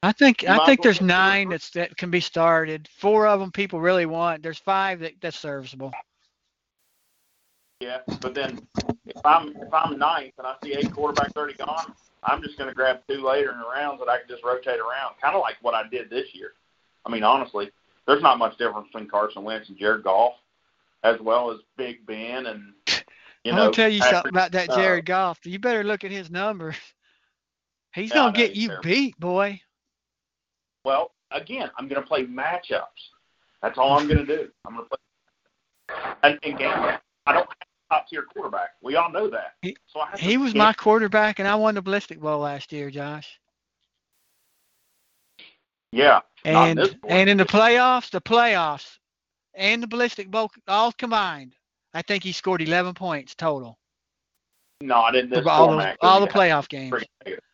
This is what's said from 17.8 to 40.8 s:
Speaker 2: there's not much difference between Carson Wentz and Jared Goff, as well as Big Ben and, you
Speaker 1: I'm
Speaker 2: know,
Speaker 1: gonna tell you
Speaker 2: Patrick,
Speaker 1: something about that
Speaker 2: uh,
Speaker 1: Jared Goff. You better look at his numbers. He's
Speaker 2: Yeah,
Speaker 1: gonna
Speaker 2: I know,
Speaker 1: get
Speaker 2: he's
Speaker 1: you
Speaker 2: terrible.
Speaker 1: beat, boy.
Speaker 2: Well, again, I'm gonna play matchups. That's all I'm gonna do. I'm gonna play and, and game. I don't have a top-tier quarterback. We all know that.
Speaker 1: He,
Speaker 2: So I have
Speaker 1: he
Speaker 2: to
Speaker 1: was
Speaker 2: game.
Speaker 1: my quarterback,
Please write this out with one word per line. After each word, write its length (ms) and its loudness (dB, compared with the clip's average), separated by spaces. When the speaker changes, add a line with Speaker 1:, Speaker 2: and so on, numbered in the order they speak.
Speaker 2:
there's 140 6
not 160 6
much 200 -2
difference 300 -4
between 220 -14
Carson 340 -2
Wentz 260 -8
and 80 -20
Jared 260 0
Goff, 300 2
as 180 4
well 300 0
as 80 -10
Big 280 -10
Ben 420 -10
and, 260 -14
you 60 -2
Speaker 1:
I'm 60 2
Speaker 2:
know, 80 6
Speaker 1:
gonna 80 6
tell 160 4
you 120 0
Speaker 2:
Patrick, 140 6
Speaker 1:
something 160 -2
about 220 0
that 160 -2
Speaker 2:
uh, 80 0
Speaker 1:
Jared 280 2
Goff. 400 -2
You 140 -10
better 240 -2
look 220 -4
at 60 -10
his 180 -12
numbers. 460 -6
He's 180 -8
Speaker 2:
Yeah, 60 0
Speaker 1:
gonna 100 6
Speaker 2:
I 40 2
know, 60 -2
Speaker 1:
get 160 4
Speaker 2:
he's 100 -8
Speaker 1:
you 40 -4
Speaker 2:
terrible. 160 -10
Speaker 1:
beat, 360 -2
boy. 420 -2
Speaker 2:
Well, 280 0
again, 460 -10
I'm 100 -12
gonna 180 -6
play 200 -2
matchups. 580 -6
That's 160 -4
all 200 4
I'm 120 2
gonna 160 4
do. 240 -4
I'm 100 -16
gonna 120 -12
play 100 -10
and, 200 4
and 140 -8
game. 140 -2
I 80 2
don't 140 2
have 0 -
a 40 2
top-tier 280 -4
quarterback. 460 -8
We 140 -4
all 160 2
know 180 -2
that. 320 -8
Speaker 1:
He, 140 -8
Speaker 2:
So 120 -12
I 120 -6
have 80 -12
Speaker 1:
he 140 0
Speaker 2:
to 40 2
Speaker 1:
was 160 -2
Speaker 2:
game. 60 2
Speaker 1:
my 140 6
quarterback, 680 2